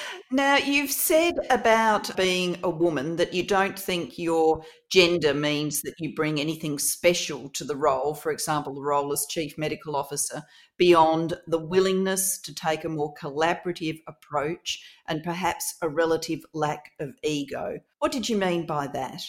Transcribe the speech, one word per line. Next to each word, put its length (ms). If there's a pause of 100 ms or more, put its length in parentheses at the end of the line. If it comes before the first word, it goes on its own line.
(300)
Now, 260
you've 340
said 440 (160)
about 640
being 480
a 60
woman 460
that 180
you 100
don't 340
think 400
your 440 (280)
gender 440
means 480
that 160
you 160
bring 260
anything 380
special 720
to 120
the 140
role, 380
for 180
example, 420
the 80
role 300
as 140
Chief 320
Medical 360
Officer, 480 (340)
beyond 580 (120)
the 120
willingness 840
to 140
take 300
a 40
more 260
collaborative 920
approach 760 (240)
and 160
perhaps 600
a 60
relative 520 (120)
lack 460
of 240
ego. 560 (200)
What 120
did 180
you 100
mean 280
by 220
that? 400